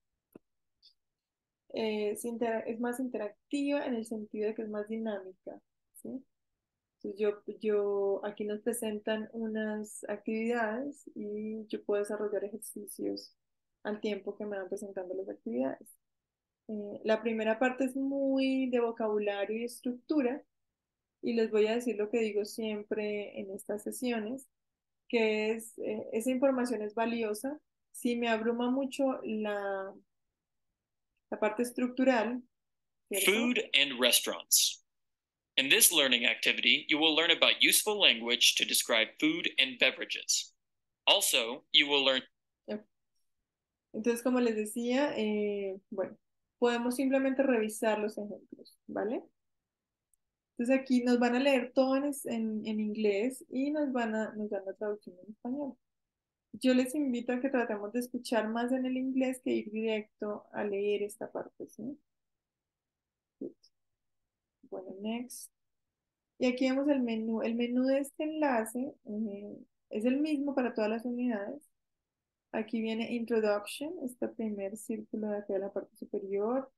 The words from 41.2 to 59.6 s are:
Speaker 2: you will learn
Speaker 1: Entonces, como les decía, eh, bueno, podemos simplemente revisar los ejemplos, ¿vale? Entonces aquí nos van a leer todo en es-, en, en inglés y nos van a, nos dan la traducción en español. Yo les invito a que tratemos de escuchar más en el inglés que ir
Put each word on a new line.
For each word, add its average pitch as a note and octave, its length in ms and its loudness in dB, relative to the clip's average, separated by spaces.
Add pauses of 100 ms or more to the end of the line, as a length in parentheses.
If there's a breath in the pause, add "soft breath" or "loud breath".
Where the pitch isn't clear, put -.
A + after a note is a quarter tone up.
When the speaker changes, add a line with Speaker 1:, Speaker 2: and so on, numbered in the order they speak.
Speaker 2:
you D3 140 6
will C#3+ 180 2
learn C3 180 4 (1700)
Speaker 1:
Entonces, A#3 300 -2
como B3 180 2
les A#3 140 2
decía, A#3+ 600 0
eh, G#3 640 -2 (120)
bueno, G3 260 -6 (420)
podemos A#3+ 360 2
simplemente C4+ 480 2
revisar A3 560 2
los G#3+ 180 -4
ejemplos, - 720 -14
¿vale? G#3+ 380 -4 (1400)
Entonces B3+ 180 4
aquí B3+ 240 2
nos B3 160 4
van A#3+ 180 4
a B3+ 40 2
leer C4+ 320 4
todo C4+ 240 4
en C#4 80 2
es-, C#4+ 220 -4
en, A3 400 -2
en G#3+ 140 -2
inglés G#3+ 680 0
y C#4 220 -2
nos D4+ 220 0
van A#3 220 0
a, A3 200 -2
nos G#3+ 160 -6
dan G3 160 -4
la G3 80 -6
traducción G#3 500 -6
en G#3 80 -18
español. C4+ 420 -8 (800)
Yo B3+ 220 2
les C4 200 2
invito B3 380 0
a B3 80 -2
que C4+ 80 0
tratemos G#3+ 460 -2
de B3 60 2
escuchar A#3+ 500 -2
más A#3+ 200 0
en C4 140 2
el B3+ 140 0
inglés C4 440 0
que B3 100 0
ir A3 180 -2